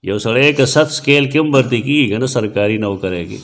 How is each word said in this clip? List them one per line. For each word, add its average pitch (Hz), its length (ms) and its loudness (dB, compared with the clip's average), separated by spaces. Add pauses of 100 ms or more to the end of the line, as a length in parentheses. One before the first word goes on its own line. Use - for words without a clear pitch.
یو 98 160 -4
سړی 123 380 2
که 135 100 4
صد 151 240 2
سکیل 143 340 2
کې 135 120 -4
هم 151 180 0
ورته 123 220 2
کېږي 135 320 0
که 104 100 -2
نه، 131 80 -2
سرکاري 107 520 -2
نوکری 95 480 -4
کې، - 180 -12